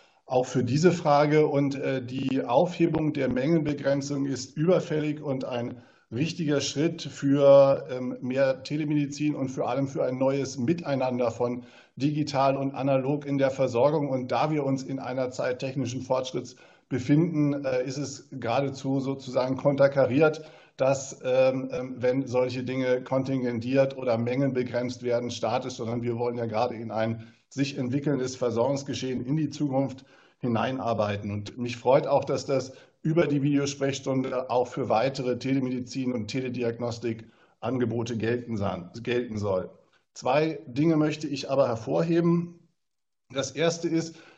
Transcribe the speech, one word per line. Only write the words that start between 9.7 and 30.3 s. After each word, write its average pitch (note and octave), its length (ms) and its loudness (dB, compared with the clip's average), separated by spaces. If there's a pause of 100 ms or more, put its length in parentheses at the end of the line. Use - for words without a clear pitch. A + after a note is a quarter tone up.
für C#3 180 -4
ein B2+ 140 -2
neues C3+ 400 0
Miteinander B2+ 720 0
von B2 360 -2 (300)
digital C#3 600 2
und C3+ 180 -4
analog C3+ 520 0
in C#3 120 -2
der C3+ 120 4
Versorgung. C3+ 580 2
Und B2+ 240 -2
da C#3 180 2
wir D3 140 0
uns C3+ 180 0
in C3+ 160 -6
einer B2+ 320 -4
Zeit B2+ 280 -4
technischen C3 440 -4
Fortschritts B2+ 540 -4 (320)
befinden, D3 760 2
äh, B2+ 200 0
ist C3+ 140 -6
es - 340 -10
geradezu C3+ 680 -2
sozusagen C3 560 -2
konterkariert, C#3 840 4 (340)
dass, C3+ 460 0
ähm, C3 480 2
ähm, B2+ 280 -6
wenn B2+ 280 2
solche B2 380 0
Dinge B2+ 400 0
kontingentiert C3 920 0
oder B2 220 0
mengenbegrenzt B2 840 -2
werden, A#2+ 260 0
statisch, A#2+ 440 -2
sondern A#2 280 -4
wir A#2+ 160 -2
wollen B2 180 -2
ja A#2 100 -2
gerade A2+ 280 0
in A2+ 160 -10
ein A2 420 -4 (160)
sich - 300 -4
entwickelndes B2+ 560 -2
Versorgungsgeschehen B2 880 -2
in C#3 120 0
die D3+ 140 0
Zukunft C#3 540 -2 (340)